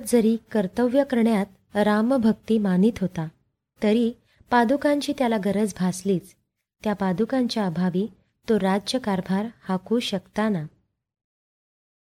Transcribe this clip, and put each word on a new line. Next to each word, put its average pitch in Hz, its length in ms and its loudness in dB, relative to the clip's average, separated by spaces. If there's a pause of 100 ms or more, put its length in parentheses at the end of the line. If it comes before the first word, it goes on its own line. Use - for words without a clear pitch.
जरी 226 300 4 (160)
कर्तव्य 240 580 0
करण्यात 226 680 0
रामभक्ती 220 840 2
मानित 196 420 2
होता, 170 280 -4 (540)
तरी 226 300 2 (380)
पादुकांची 285 680 2
त्याला 226 260 0
गरज 202 340 -2
भासलीच. 185 560 -2 (500)
त्या 208 100 -2
पादुकांच्या 220 720 -2
अभावी 180 400 -2 (420)
तो 214 120 2
राज्यकारभार 196 840 -2 (140)
हाकू 190 400 -4
शकताना, 208 680 -4 (1500)